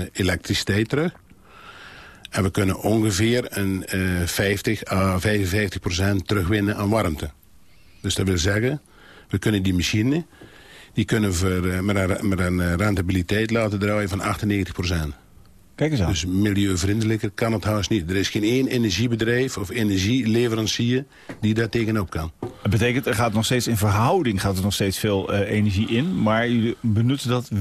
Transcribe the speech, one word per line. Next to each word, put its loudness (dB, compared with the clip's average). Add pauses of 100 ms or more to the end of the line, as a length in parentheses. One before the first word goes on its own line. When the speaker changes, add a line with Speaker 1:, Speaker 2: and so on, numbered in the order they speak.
(120)
Speaker 1:
elektriciteit 0
terug. 0 (1160)
En -2
we 2
kunnen 0
ongeveer 2
een, -4
eh, -4 (240)
vijftig 0
à 2
vijfenvijftig 0
procent 0
terugwinnen 2
aan 0
warmte. 0 (680)
Dus -2
dat 0
wil 2
zeggen, 0 (480)
we 0
kunnen 0
die 2
machine, 0 (680)
die 0
kunnen 0
we, 0
eh, -2
met 0
een, 0
met 0
een, 0
eh, 0
rentabiliteit 0
laten 0
draaien 0
van -4
achtennegentig -2
procent. -2 (600)
Speaker 2:
Kijk -2
eens 0
aan. 0
Speaker 1:
Dus -2
milieuvriendelijker 0
kan -2
het -2
haast 0
niet. 0
Er 0
is 0
geen -2
één 2
energiebedrijf 0
of -6
energieleverancier 0 (360)
die 2
daar 0
tegenop 0
kan. -6 (300)
Speaker 2:
Het 0
betekent, 2
er 0
gaat 0
nog 2
steeds 0
in 0
verhouding 2
gaat 0
er 0
nog 2
steeds 0
veel, 0
eh, 0
energie 2
in, 0
maar 2
jullie 0
benutten 2
dat -2 (120)